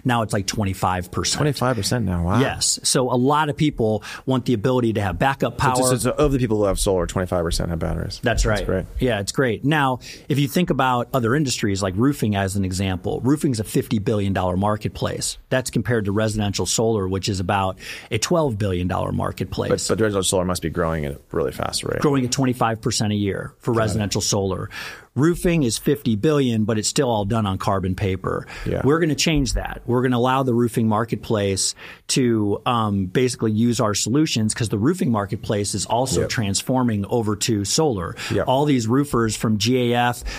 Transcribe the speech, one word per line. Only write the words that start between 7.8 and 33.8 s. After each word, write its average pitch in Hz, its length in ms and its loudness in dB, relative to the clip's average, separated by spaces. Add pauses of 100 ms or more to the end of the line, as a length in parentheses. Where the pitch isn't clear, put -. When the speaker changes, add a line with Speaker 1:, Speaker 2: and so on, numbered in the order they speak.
Speaker 1:
That's 117 180 2
Speaker 2:
That's - 40 2
Speaker 1:
right. 104 200 0
Speaker 2:
great. 95 200 -2 (120)
Speaker 1:
Yeah, 117 220 0
it's 98 100 -6
great. 120 340 0
Now, 139 360 2 (280)
if 139 120 2
you 139 80 2
think 180 220 0
about 127 440 0
other 120 220 2
industries, 117 440 0
like 92 160 0
roofing 120 380 2
as 98 220 0
an 98 80 0
example, 95 580 -2
roofing's 143 380 2
a 101 40 -4
fifty 123 340 -2
billion 98 340 0
dollar 92 240 0
marketplace. 98 800 -2 (140)
That's 127 180 0
compared 113 380 0
to 101 60 -2
residential 104 520 0
solar, 110 420 0
which 92 220 -2
is 95 100 -2
about 95 380 0 (340)
a 110 60 -2
twelve 147 400 0
billion 92 320 0
dollar 95 240 -2
marketplace. 98 760 -2
Speaker 2:
But, 95 100 0
but 107 60 2
residential 101 180 0
solar 92 240 2
must 90 160 -2
be 82 80 -2
growing 80 340 -2
at 71 80 -4
a 71 60 -12 (140)
really 73 200 0
fast - 320 -6
rate. - 160 -2
Speaker 1:
Growing 139 240 2
at 120 80 -2
twenty-five 120 480 0
percent 107 320 0
a 104 40 0
year 95 420 -2
for 127 160 -2
Speaker 2:
Got 113 60 2
it. - 20 4
Speaker 1:
residential 107 400 0
solar. 98 480 -2 (440)
Roofing 165 500 2
is 110 120 0
fifty 127 400 0
billion, 123 480 2
but 107 140 0
it's 104 100 -2
still 131 220 0
all 104 160 0
done 113 180 0
on 95 140 0
carbon 95 360 0
paper. 90 520 -2 (180)
Speaker 2:
Yeah. 87 180 -2
Speaker 1:
We're 147 180 4
gonna 156 140 0
change 143 380 0
that. - 320 -6
We're 120 160 0
gonna 127 160 2
allow 127 260 2
the 127 120 0
roofing 117 340 2
marketplace 104 840 0 (340)
to, 113 560 2
um, 107 420 0
basically 120 460 0
use 113 260 2
our 107 160 2